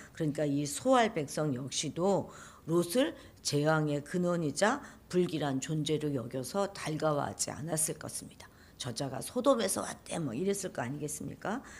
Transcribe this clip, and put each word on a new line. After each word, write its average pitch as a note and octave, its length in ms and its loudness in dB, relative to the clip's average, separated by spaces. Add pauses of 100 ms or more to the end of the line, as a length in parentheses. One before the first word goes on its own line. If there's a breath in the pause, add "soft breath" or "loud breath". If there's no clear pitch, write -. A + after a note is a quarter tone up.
(120)
그러니까 D#3 320 0
이 D3 220 0
소알 A#3+ 480 4
백성 D3+ 400 0
역시도 D3+ 760 0 (380 loud breath)
롯을 F3 480 2 (260 loud breath)
재앙의 D3 640 2
근원이자 F3 800 2 (260 loud breath)
불길한 D3+ 520 2
존재로 D3+ 540 0
여겨서 C3 580 -2
달가워하지 D3+ 800 0
않았을 D#3 440 -2
것입니다. - 540 -12 (280 soft breath)
"저자가 B2+ 440 -6
소돔에서 A3+ 640 2
왔대." - 360 -6
뭐 C3+ 160 -2
이랬을 F#3 380 -2
거 C3 100 -4
아니겠습니까? C#3+ 800 -6 (180 loud breath)